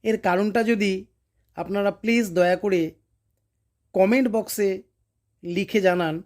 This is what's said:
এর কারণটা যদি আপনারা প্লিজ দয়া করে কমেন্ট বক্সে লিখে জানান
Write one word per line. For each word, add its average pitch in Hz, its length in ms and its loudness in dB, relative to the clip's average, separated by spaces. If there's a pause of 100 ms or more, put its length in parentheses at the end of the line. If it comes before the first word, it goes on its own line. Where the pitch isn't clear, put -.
এর 220 80 0 (100)
কারণটা 202 340 0 (100)
যদি 202 200 2 (680)
আপনারা 196 300 -2 (100)
প্লিজ 233 240 2 (120)
দয়া 180 260 4
করে 190 180 2 (1120)
কমেন্ট 226 400 4
বক্সে 208 340 -2 (840)
লিখে 202 320 -2
জানান 170 280 0 (100)